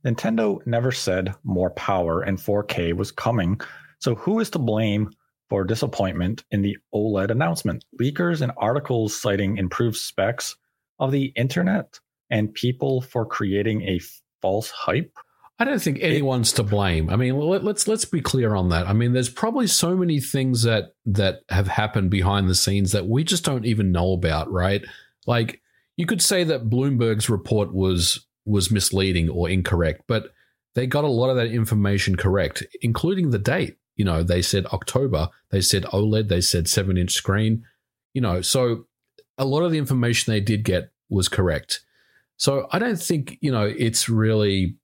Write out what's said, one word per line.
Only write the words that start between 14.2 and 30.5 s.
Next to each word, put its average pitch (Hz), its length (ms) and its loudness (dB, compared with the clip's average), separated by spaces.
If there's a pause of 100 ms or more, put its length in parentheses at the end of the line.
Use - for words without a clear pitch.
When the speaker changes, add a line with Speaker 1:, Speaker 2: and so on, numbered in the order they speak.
Speaker 1:
false 101 300 -2
hype?" - 420 -4 (460)
Speaker 2:
I 233 60 2
don't 262 180 0
think 143 160 -2
Speaker 1:
It - 60 -4
Speaker 2:
anyone's 135 500 2
to 117 100 2
blame. 95 440 2
I 92 60 2
mean, 127 240 2
let, 180 240 0
let's, 208 240 -2
let's 220 180 0
be 165 160 -2
clear 117 360 2
on 90 140 2
that. 87 180 0
I 101 60 2
mean, 120 180 2
there's 123 160 0
probably 233 400 -2
so 175 260 2
many 175 240 2
things 127 460 0
that, 110 300 0 (120)
that 98 440 0
have 95 180 2
happened 107 420 0
behind 98 380 2
the 92 80 2
scenes 98 360 0
that 95 140 0
we 123 160 2
just 170 220 -2
don't 127 220 -2
even 104 260 2
know 87 200 2
about, 80 380 0
right? 95 320 0 (420)
Like, 117 360 0 (360)
you 170 100 -2
could 180 160 0
say 180 200 2
that 135 260 0
Bloomberg's 117 640 2
report 104 420 0
was, 92 540 0 (180)
was 101 280 0
misleading 92 560 2
or 85 200 0
incorrect, 85 600 0
but 110 220 -2 (440)